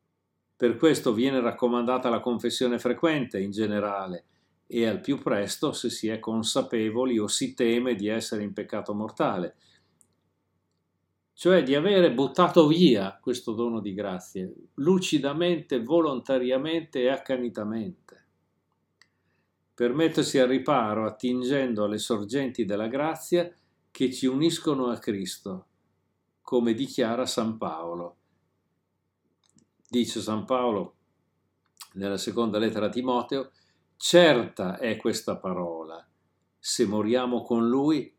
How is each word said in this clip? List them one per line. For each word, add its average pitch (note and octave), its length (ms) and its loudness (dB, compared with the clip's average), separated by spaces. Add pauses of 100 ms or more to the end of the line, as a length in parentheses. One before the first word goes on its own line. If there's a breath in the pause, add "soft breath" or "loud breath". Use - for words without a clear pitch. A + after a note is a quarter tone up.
(560)
Per A#2 200 2
questo D3 360 4
viene C3 280 2
raccomandata A#2+ 680 0
la A2+ 100 2
confessione A#2+ 640 -2
frequente B2+ 580 -2
in G2 140 -4
generale G2+ 720 -4 (420)
e A#2 200 0
al G2 140 -2
più C#3 180 -4
presto A2+ 540 -2
se - 160 -6
si - 200 -6
è A2 100 -4
consapevoli A2+ 1000 -2
o G#2 100 0
si - 260 -4
teme A#2+ 400 2
di G2+ 140 -4
essere A2 340 -4
in G2 100 -6
peccato G#2 400 -8
mortale, G#2+ 640 -4 (1800 soft breath)
cioè F3 300 6
di C3+ 140 4
avere F3 360 6
buttato D3+ 540 6
via C3 540 4
questo A#2+ 320 -4
dono A2+ 260 -2
di G2 160 -6
grazie, F#2+ 580 -8 (220)
lucidamente, D3+ 1080 0
volontariamente C3+ 1200 0
e B2 60 4
accanitamente. A2+ 1160 -4 (1500)
Per A#2+ 220 0
mettersi D#3 460 2
al B2 80 6
riparo A#2+ 580 2
attingendo B2 800 -2
alle G#2 140 -2
sorgenti A2+ 640 -4
della G2+ 240 -4
grazia D#3 600 -2 (440 soft breath)
che B2+ 200 0
ci C3 140 -4
uniscono C#3 640 0
a A2+ 100 -4
Cristo, G2 680 -8 (760)
come A#2 320 2
dichiara B2 520 -2
San A2 300 -2
Paolo. F2 600 -8 (1700)
Dice A#2 300 0
San G#2+ 240 -4
Paolo A#2+ 520 0 (1000)
nella G2 240 -4
seconda G#2+ 400 -2
lettera G#2+ 280 0
a G2 40 -2
Timoteo: B2+ 640 -2 (440)
"Certa A#2 800 4
è A2 200 -2
questa G#2 400 -2
parola, E2 680 -8 (520)
se - 260 0
moriamo A2+ 580 0
con A#2 240 0
lui C#3 520 0